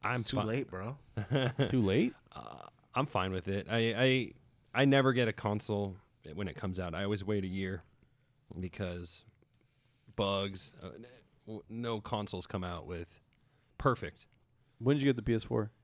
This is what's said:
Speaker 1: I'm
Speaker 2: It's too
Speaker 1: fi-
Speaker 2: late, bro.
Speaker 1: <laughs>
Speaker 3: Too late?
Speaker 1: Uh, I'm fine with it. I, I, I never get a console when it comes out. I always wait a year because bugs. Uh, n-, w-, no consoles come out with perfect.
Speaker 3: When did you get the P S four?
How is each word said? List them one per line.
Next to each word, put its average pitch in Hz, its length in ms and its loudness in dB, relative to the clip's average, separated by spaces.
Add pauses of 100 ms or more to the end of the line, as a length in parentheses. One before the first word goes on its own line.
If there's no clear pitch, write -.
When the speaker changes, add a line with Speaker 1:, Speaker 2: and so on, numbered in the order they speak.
Speaker 1:
I'm 120 160 0
Speaker 2:
It's 107 100 -4
too - 60 0
Speaker 1:
fi- 107 80 2
Speaker 2:
late, 120 260 -2
bro. 101 280 -8 (320)
Speaker 1:
<laughs> 131 380 2
Speaker 3:
Too 131 140 4
late? 113 320 4 (160)
Speaker 1:
Uh, - 360 -14 (280)
I'm 135 120 2
fine 95 260 0
with 92 160 -2
it. 98 200 -2
I, 113 260 2 (800)
I, 127 80 4
I - 20 8
never 135 280 6
get 120 140 4
a 110 60 0
console 101 640 0 (380)
when 98 120 -4
it 82 80 -8
comes 92 240 -4
out. 87 160 -4
I 90 80 -4
always 98 220 -2
wait 101 180 0
a 95 60 -4
year 92 340 -4 (800)
because 87 640 -8 (880)
bugs. 98 680 0
Uh, 92 140 -12
n-, 117 120 -16 (400)
w-, 107 220 -12
no 117 320 -4
consoles 104 460 -4
come 95 160 -4
out 87 240 -6
with 85 340 -10 (580)
perfect. - 480 -2 (520)
Speaker 3:
When 127 180 6
did 139 60 0
you 139 60 6
get 127 80 6
the 117 60 -4
P 117 120 2
S 110 80 0
four? 110 300 -2 (120)